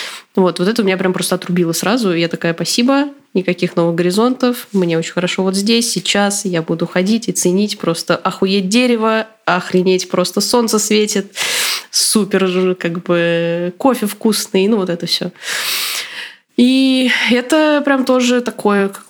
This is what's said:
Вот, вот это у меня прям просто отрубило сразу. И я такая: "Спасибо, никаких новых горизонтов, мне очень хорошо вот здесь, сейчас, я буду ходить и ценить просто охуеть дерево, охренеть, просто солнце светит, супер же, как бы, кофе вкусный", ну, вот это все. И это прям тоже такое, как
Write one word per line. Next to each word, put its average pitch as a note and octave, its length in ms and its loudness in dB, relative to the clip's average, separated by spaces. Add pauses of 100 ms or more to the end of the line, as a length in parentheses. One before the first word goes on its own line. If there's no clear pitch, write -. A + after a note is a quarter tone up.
(340)
Вот, F#3 240 2
вот F3+ 100 0
это A#3 140 0
у - 20 0
меня F#3+ 120 2
прям F#3 160 0
просто F#3 220 -2
отрубило F3 380 0
сразу. G3 400 0
И E3 80 0
я E3+ 80 0
такая: E3+ 260 -2
"Спасибо, C4+ 540 0 (260)
никаких F3+ 420 -2
новых E3+ 200 2
горизонтов, A#3+ 760 0
мне F3 260 2
очень E3 140 -4
хорошо F3+ 300 -2
вот F#3+ 140 0
здесь, A3+ 360 2
сейчас, G3+ 520 0
я F3 180 -2
буду E3+ 240 -2
ходить G3+ 420 0
и F#3 40 0
ценить F#3+ 460 0
просто - 380 -2
охуеть F#3+ 520 0
дерево, A3 580 2 (180)
охренеть, F3+ 640 0
просто F#3 320 -2
солнце A3+ 380 2
светит, G#3 580 0 (540)
супер G3 560 0
же, F#3 280 0
как F3 280 -6
бы, E3+ 760 -2
кофе A#3+ 300 0
вкусный", G3+ 640 0
ну, A3+ 100 2
вот F#3 100 -2
это F3 180 -4
все. - 260 -4 (1200)
И C4 540 4 (200)
это D4 540 2
прям C4+ 200 2
тоже B3 360 2
такое, G3+ 480 0
как - 220 -16